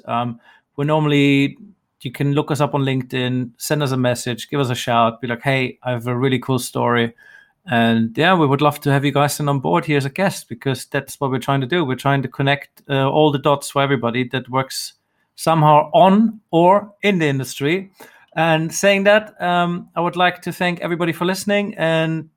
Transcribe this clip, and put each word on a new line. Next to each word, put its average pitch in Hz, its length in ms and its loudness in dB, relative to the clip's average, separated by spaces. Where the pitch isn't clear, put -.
um, 117 380 -4
we're 143 80 -4
normally, 143 720 2
you 120 100 -10
can 143 220 -2
look 151 180 0
us 135 80 -2
up 147 160 0
on 143 60 0
LinkedIn, 127 720 -4
send 151 260 -4
us 135 120 -2
a 131 40 -2
message, 123 520 -2
give 147 100 -4
us 127 100 0
a 123 60 -2
shout, 117 460 0
be 120 60 -8
like, 120 140 -4
"Hey, 131 420 -2
I 127 80 -4
have 117 160 -6
a 123 100 -2
really 127 220 0
cool 127 200 -2
story." 120 540 0
And 113 520 0
yeah, 175 200 4
we 156 80 4
would 135 140 2
love 147 220 0
to 143 100 0
have 139 140 2
you 139 80 -2
guys 143 260 0
in 147 80 -4
on 143 140 -2
board 165 240 0
here 147 100 0
as 135 80 0
a 135 60 -4
guest, 190 400 -4
because 127 360 -6
that's - 360 -8
what 135 100 -2
we're 131 80 -2
trying 139 220 0
to 127 60 -4
do. 175 180 0
We're 127 100 -2
trying 139 280 0
to 123 40 -6
connect, - 640 -4
uh, 135 200 0
all 151 220 4
the 139 80 -2
dots 143 300 0
for 143 120 -2
everybody 127 480 -2
that 127 200 -6
works - 460 -6
somehow 151 580 4
on 190 480 4
or 185 420 4
in 196 160 2
the 160 80 2
industry. 143 600 -2
And 160 380 0
saying 196 320 2
that, 214 360 2
um, 175 540 -2
I 170 60 -4
would 170 160 -2
like 175 240 0
to 180 100 -8
thank 175 300 -2
everybody 165 320 -2
for 170 100 -6
listening 196 540 -2
and 160 600 -2